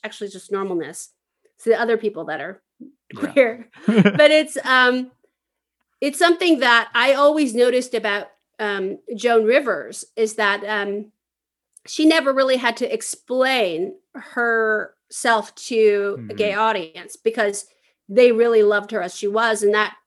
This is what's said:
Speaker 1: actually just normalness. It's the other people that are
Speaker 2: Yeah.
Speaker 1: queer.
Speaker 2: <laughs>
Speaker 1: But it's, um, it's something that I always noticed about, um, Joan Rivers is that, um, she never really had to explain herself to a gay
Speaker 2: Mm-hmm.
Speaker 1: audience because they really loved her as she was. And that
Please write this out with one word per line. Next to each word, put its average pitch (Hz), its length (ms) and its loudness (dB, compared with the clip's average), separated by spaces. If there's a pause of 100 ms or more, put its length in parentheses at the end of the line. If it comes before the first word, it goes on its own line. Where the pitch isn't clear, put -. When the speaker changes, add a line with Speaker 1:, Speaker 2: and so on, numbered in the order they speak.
Speaker 1:
actually 214 260 -12
just 196 220 -20
normalness. 180 580 -8 (460)
It's - 100 -18
the 226 140 2
other 233 180 0
people 208 280 -6
that 135 160 -10
are 175 200 -16 (520)
Speaker 2:
Yeah. - 180 -8
Speaker 1:
queer. 233 380 0 (160)
Speaker 2:
<laughs> - 20 -
Speaker 1:
But 220 440 6
it's, 302 320 2
um, 254 480 2 (920)
it's 285 160 -4
something 339 420 2
that 233 360 2
I 254 180 2
always 285 400 2
noticed 247 400 0
about, 208 340 -4 (320)
um, 202 400 -6 (160)
Joan 233 280 2
Rivers 214 640 -2 (100)
is 220 200 -2
that, 202 300 -2
um, 208 460 -6 (760)
she - 180 -2
never 311 280 2
really 262 240 0
had 240 200 -4
to 240 160 -6
explain 233 1040 -4 (180)
herself 226 1400 -4
to 202 720 0
a 220 40 -12
gay 208 180 -2
Speaker 2:
Mm-hmm. 202 80 -4
Speaker 1:
audience 185 560 -4
because 214 500 -4 (420)
they 247 240 6
really 226 320 4
loved 208 280 2
her 214 100 -4
as 180 140 -8
she 208 120 -6
was. 214 360 0
And 208 100 4
that 214 220 0 (120)